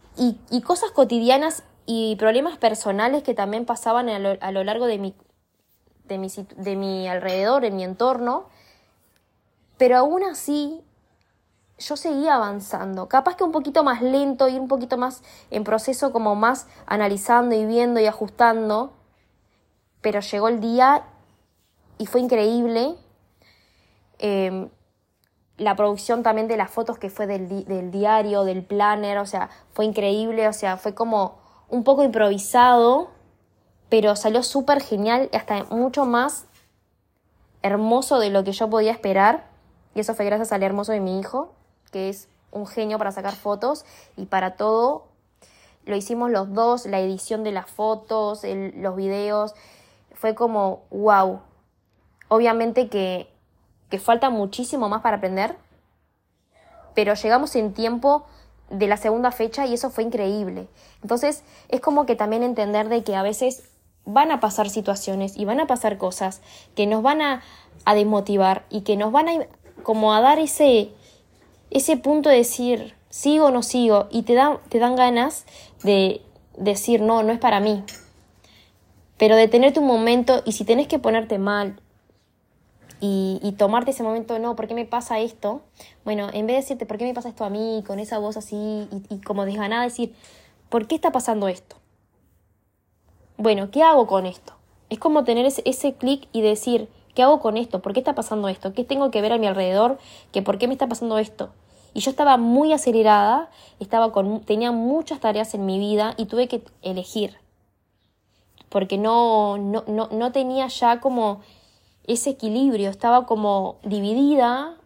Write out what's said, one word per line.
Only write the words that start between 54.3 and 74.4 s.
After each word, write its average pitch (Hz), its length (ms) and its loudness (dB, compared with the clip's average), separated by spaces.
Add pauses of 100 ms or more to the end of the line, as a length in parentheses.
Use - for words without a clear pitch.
más 220 140 -4
para 208 160 0
aprender, 196 380 -4 (1400)
pero 208 200 2
llegamos 240 400 0
en 214 180 -2
tiempo 240 520 0 (460)
de 196 180 -2
la 208 80 2
segunda 233 340 0
fecha 233 360 -4
y 240 80 -4
eso 247 160 -4
fue 233 120 -4
increíble. 202 640 -4 (340)
Entonces, 247 440 -2 (240)
es 254 120 -2
como 294 260 0
que 240 100 0
también 220 260 -2
entender 214 460 -2
de 233 160 -2
que 208 100 -4
a 190 80 -2
veces 233 480 -4 (340)
van 277 280 2
a 254 80 -2
pasar 208 280 -2
situaciones 196 680 -4
y 208 80 -6
van 226 160 -2
a 311 80 0
pasar 226 280 -2
cosas 190 460 -6 (320)
que 208 140 0
nos 220 160 0
van 302 180 2
a, 277 200 -2 (420)
a 208 100 6
desmotivar 202 720 2
y 214 120 -8
que 202 160 0
nos 208 160 -2
van 311 160 2
a, 330 180 -2 (380)
como 214 280 2
a 214 80 4
dar 285 200 6
ese, 269 520 4 (800)
ese 269 220 2
punto 294 340 2
de 269 60 8
decir, 240 580 0 (160)
"¿Sigo 302 360 2
o 277 40 6
no 247 120 2
sigo?". 220 480 2
Y 226 120 -2
te 240 120 2
dan, 277 240 4 (120)